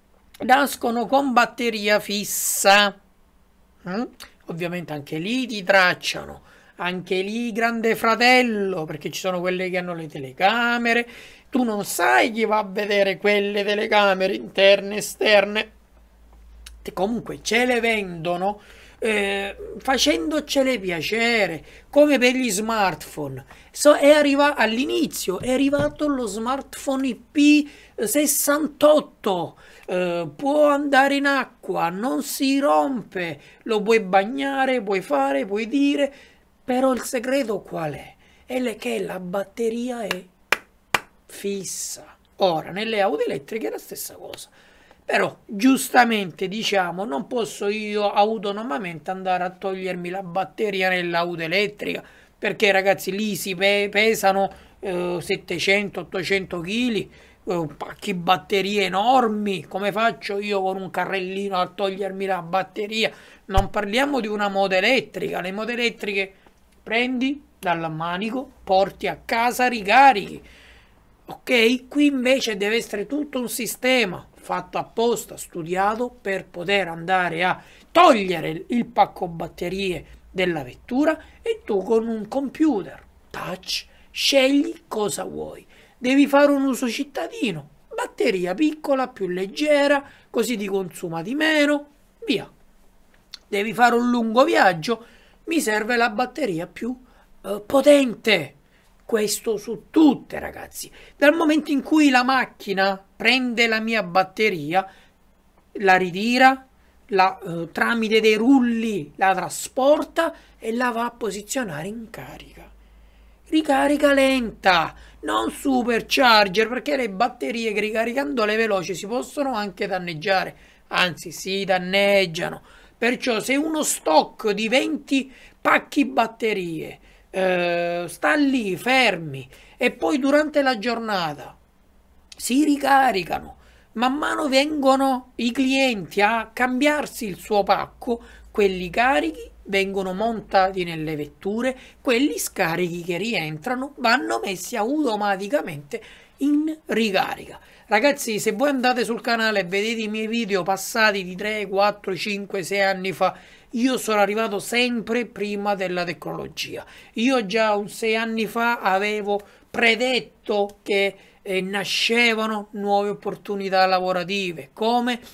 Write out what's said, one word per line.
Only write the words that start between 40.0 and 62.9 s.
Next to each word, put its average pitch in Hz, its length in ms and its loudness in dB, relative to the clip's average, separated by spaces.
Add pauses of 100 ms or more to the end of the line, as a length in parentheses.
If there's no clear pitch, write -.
è 185 220 -6 (1000)
fissa. - 920 -10 (200)
Ora, 165 340 0
nelle 214 300 -2
auto 269 240 0
elettriche 220 440 -6
è - 20 -6
la 427 80 -8
stessa - 360 -14
cosa. - 340 -16 (560)
Però, 196 400 0
giustamente, 220 1040 2
diciamo, 190 580 -2
non 254 220 -6
posso 220 420 -4
io 208 420 -2
autonomamente 208 1000 -2
andare 185 320 -2
a 180 80 -4
togliermi 185 580 -6
la 185 140 -8
batteria 190 680 -2
nell'auto 175 540 -2
elettrica, 196 600 -4 (360)
perché, 208 320 0
ragazzi, 190 400 2
lì 202 240 -2
si 190 220 -6
pe-, 202 340 2
pesano, 202 600 2 (280)
eh, 180 420 -4
settecento, 190 800 -2
ottocento 185 600 -4
chili, 214 500 -2 (320)
eh, 170 240 -2 (100)
pacchi - 380 -8
batterie 190 720 0
enormi. 208 800 0
Come 196 260 -4
faccio 208 480 -2
io 202 240 -2
con 190 180 -4
un 190 100 -10
carrellino 190 680 -4
a 180 80 0
togliermi 190 600 -6
la 185 160 -2
batteria? 202 720 -2 (340)